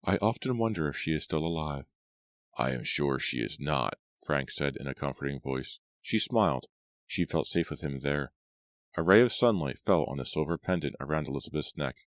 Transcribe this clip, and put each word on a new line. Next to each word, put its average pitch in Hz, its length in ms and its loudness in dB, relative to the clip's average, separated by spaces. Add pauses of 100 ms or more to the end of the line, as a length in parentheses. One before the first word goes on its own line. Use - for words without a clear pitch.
"I 92 140 2
often 117 400 0
wonder 101 320 0
if - 80 -6
she 80 160 -2
is 78 100 0
still 80 220 -2
alive." 78 480 -4 (640)
"I 64 140 0
am 62 120 -4
sure 69 360 0
she - 200 -4
is 55 200 -6
not," 69 400 -2 (180)
Frank 71 340 -2
said 71 240 -2
in 69 120 -8
a 67 80 -6
comforting 69 440 -4
voice. 65 400 -6 (220)
She - 180 0
smiled. 92 480 2 (380)
She - 180 -2
felt - 240 0
safe 85 220 0
with 76 120 -8
him 69 180 -4
there. 71 340 -2 (640)
A 82 80 0
ray 98 180 10
of 123 100 6
sunlight 90 480 2
fell 87 260 4
on 69 120 -4
the 69 80 -4
silver 78 320 0
pendant 82 420 -2
around 73 280 0
Elizabeth's 69 500 -4
neck. 69 340 -4